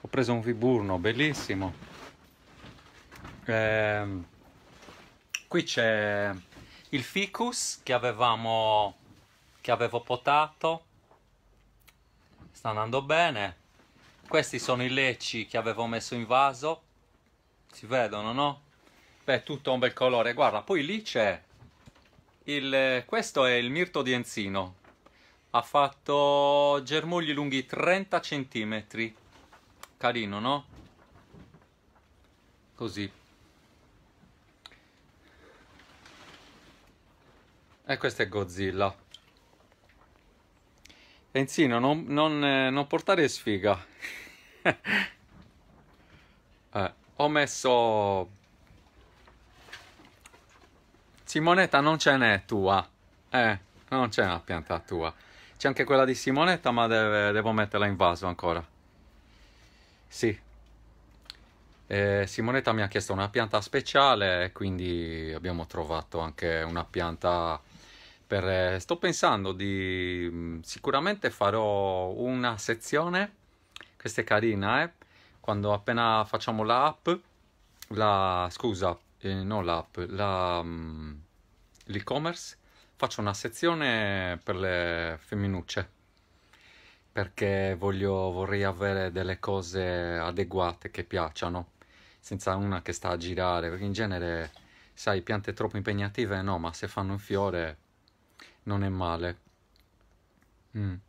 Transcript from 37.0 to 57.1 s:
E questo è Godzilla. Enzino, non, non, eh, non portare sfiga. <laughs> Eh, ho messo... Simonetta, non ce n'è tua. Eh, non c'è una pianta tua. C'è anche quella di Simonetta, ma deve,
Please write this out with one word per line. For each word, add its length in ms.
E 120
questo 240
è 60
Godzilla. 680
Enzino, 480
non, 300
non, 360
eh, 260
non 160
portare 420
sfiga. 560
<laughs> 500
Eh, 160
ho 100
messo... 1000
Simonetta, 460
non 180
ce 180
n'è 300
tua. 420
Eh, 300
non 200
c'è 140
una 160
pianta 400
tua. 340
C'è 100
anche 160
quella 220
di 100
Simonetta, 560
ma 160
deve, 460